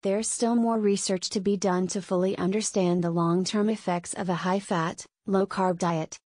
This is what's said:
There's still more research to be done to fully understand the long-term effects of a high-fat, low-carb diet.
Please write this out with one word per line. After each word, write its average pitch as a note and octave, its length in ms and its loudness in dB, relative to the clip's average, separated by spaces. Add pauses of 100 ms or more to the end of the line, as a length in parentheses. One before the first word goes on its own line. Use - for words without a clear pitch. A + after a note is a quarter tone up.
There's G3+ 280 0
still A#3 260 0
more A#3 240 2
research G3+ 520 0
to G#3+ 100 -2
be G3+ 160 2
done F3+ 300 2
to F#3+ 140 -4
fully F#3 360 0
understand F3+ 680 0
the E3+ 80 0
long-term F3 580 2
effects F3 440 -4
of F#3 160 -4
a F3 60 0
high-fat, F3+ 680 -2 (200)
low-carb F#3+ 540 0
diet. E3+ 500 -2